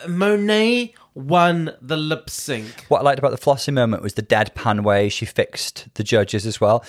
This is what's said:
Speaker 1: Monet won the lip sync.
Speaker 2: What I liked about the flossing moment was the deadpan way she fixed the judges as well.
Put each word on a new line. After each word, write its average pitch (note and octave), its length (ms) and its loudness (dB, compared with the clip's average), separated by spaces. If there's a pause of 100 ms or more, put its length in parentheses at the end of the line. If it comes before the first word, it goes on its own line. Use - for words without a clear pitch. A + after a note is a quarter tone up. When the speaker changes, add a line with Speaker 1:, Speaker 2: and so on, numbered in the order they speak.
Speaker 1:
Monet G#3+ 840 0 (200)
won E3+ 640 2
the C3 160 -6
lip D#3 340 -6
sync. A2+ 580 -10
Speaker 2:
What D3 120 2
I - 20 -2
liked C#3 160 2
about C3+ 140 0
the A#2 60 -6
flossing C#3+ 360 0
moment A#2 280 2
was G2+ 120 -6
the A2 80 -4
deadpan G#2+ 600 0
way G2+ 240 4
she - 180 -6
fixed - 680 -6
the G#2+ 100 -4
judges G#2 420 0
as A2 140 -6
well. A2 280 2